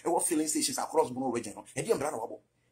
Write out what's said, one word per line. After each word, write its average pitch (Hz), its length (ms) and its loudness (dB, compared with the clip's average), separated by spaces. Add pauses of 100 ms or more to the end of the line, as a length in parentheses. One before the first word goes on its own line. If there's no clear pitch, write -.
wɔ 170 200 2
filling 156 240 2
stations 139 320 0
across 131 320 2
Bono 127 180 -2
region 110 240 -2
no. 101 100 -14 (120)
Ɛdeɛ 214 180 2
mbra 147 180 -2
na 135 60 -4
wabɔ. 110 220 -8 (320)